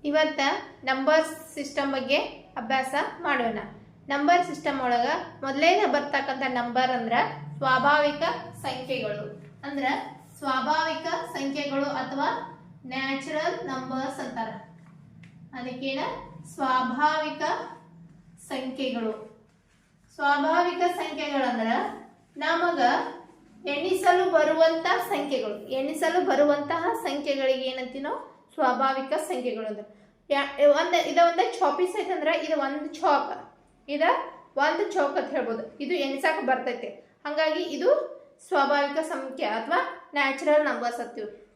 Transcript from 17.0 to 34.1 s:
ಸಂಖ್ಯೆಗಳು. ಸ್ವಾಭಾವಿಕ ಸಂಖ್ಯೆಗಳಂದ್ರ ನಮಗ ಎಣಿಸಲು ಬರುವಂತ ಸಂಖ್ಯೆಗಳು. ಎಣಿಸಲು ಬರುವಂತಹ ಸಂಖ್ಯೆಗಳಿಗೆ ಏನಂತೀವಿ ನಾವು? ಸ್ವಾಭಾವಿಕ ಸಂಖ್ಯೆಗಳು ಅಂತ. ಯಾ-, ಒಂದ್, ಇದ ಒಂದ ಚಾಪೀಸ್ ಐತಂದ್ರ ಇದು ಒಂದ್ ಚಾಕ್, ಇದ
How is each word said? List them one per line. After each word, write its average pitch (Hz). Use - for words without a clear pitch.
ಸಂಖ್ಯೆಗಳು. 254
ಸ್ವಾಭಾವಿಕ 339
ಸಂಖ್ಯೆಗಳಂದ್ರ 277
ನಮಗ 330
ಎಣಿಸಲು 359
ಬರುವಂತ 320
ಸಂಖ್ಯೆಗಳು. 285
ಎಣಿಸಲು 311
ಬರುವಂತಹ 294
ಸಂಖ್ಯೆಗಳಿಗೆ 269
ಏನಂತೀವಿ 254
ನಾವು? 294
ಸ್ವಾಭಾವಿಕ 269
ಸಂಖ್ಯೆಗಳು 247
ಅಂತ. 208
ಯಾ-, 277
ಒಂದ್, 330
ಇದ 320
ಒಂದ 339
ಚಾಪೀಸ್ 359
ಐತಂದ್ರ 330
ಇದು 320
ಒಂದ್ 294
ಚಾಕ್, -
ಇದ 294